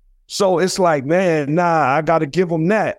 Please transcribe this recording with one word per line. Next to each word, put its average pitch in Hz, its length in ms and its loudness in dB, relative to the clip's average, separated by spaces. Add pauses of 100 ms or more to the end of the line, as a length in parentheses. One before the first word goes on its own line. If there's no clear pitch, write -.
(280)
So 185 320 0
it's 180 200 -2
like, 156 260 2
man, 156 500 0
nah, 165 420 2
I 160 40 0
gotta 160 240 0
give 160 260 -2
'em 165 180 -2
that. 196 300 -2